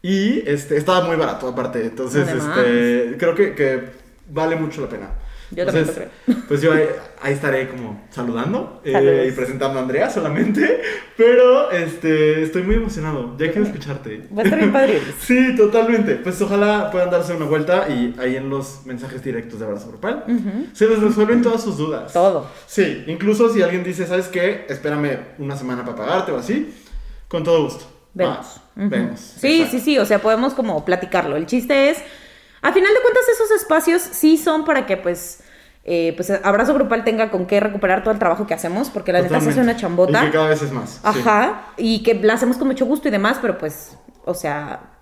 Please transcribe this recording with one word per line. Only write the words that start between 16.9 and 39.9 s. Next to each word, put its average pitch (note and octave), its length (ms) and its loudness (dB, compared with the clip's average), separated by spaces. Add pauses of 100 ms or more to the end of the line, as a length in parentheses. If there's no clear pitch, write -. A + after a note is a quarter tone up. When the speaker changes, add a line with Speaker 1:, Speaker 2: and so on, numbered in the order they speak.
Speaker 1:
puedan F3+ 200 0
darse F3 240 0
una D#3 100 -4
vuelta D#3 420 0
y B2 320 -2
ahí B2+ 160 -2
en C3+ 140 -6
los C3+ 380 -8
mensajes B2+ 360 -12
directos A#2 360 -8
de A2 60 -8
Abrazo G2+ 240 -8
Grupal A#3+ 380 -8
Speaker 2:
Ujú. A3 460 -4
Speaker 1:
se A3 140 4
les A3 120 4
resuelven G#3+ 440 4
todas A3+ 180 2
sus G3+ 160 -4
dudas. D3 340 -6
Speaker 2:
Todo. F3 380 2 (160)
Speaker 1:
Sí, D#3 400 -2
incluso G#3 480 2
si G3 80 2
alguien F3 220 0
dice, F3 240 -6
"¿Sabes F3+ 220 -2
qué? F#3 400 -2
Espérame D3 500 -4 (180)
una C#3 180 -8
semana B2+ 300 -8
para A#2 120 -10
pagarte", E3+ 340 -2
o C3+ 60 -4
así, C#4 360 -4 (600)
con B2+ 100 -4
todo E3 200 4
gusto. - 220 -8 (280)
Speaker 2:
Vemos. E3 240 -2 (400)
Speaker 1:
Va, G3+ 60 -6
Speaker 2:
Ujú. G3+ 60 0
Speaker 1:
vemos. - 300 -2
Speaker 2:
Sí, - 420 0
Speaker 1:
Exacto. - 160 0
Speaker 2:
sí, A#3+ 60 -4
sí, C#4+ 140 2
o A#3 80 4
sea, G3+ 140 2
podemos A3+ 340 2
como F#3+ 320 -2
platicarlo. F3+ 500 -2
El E3 120 -4
chiste C4+ 420 2
es, D#4+ 80 -2 (640)
a D4 100 0
final G4 220 4
de B4+ 80 4
cuentas, B4 220 4 (100)
esos A4 160 0 (100)
espacios E4+ 440 2
sí D#4 340 4
son D#4 280 0
para C#4+ 200 0
que, F#3+ 120 -2
pues, - 420 -6 (440)
eh, E3 320 0
pues, F#3 140 -6
Abrazo G3+ 460 2
Grupal A#3 280 0
tenga A3 280 0
con F#3 160 -2
qué G3+ 120 4
recuperar G3+ 440 0
todo A3 100 2
el G#3 60 -2
trabajo G3+ 260 0
que E3+ 80 -4
hacemos, F3 380 -4
porque F#3 200 -4
la F3+ 120 4
neta - 60 -2
sí D3+ 60 0
hace D#3 140 2
Speaker 1:
Totalmente. A#3 220 4
Speaker 2:
una A#3 100 -4
chambota. F3 400 2